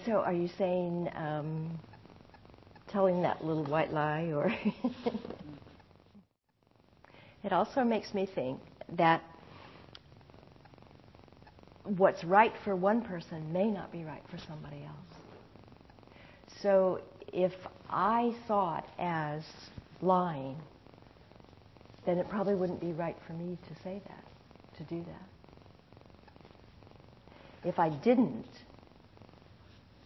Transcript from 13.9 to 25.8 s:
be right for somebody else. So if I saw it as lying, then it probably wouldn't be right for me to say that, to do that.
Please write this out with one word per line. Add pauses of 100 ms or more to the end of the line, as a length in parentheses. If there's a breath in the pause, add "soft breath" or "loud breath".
be
right
for (100)
somebody
else. (1500 loud breath)
So (320)
if (360)
I (120)
saw
it (140)
as (600)
lying, (1500)
then
it
probably
wouldn't
be
right (100)
for
me (120)
to
say
that, (540)
to (100)
do
that. (2500 loud breath)